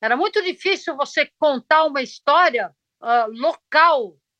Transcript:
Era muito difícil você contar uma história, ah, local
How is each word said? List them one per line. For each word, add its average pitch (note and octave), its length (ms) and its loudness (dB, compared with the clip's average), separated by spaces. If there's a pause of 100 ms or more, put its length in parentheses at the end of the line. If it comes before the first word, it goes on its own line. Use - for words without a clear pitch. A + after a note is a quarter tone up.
Era A3+ 140 -2
muito G4+ 260 -2
difícil F4+ 540 -6
você C#4+ 420 -4
contar D#4 460 0
uma C#4 180 -2
história, C4 680 0 (300)
ah, A#3 300 0
local C4+ 840 0 (240)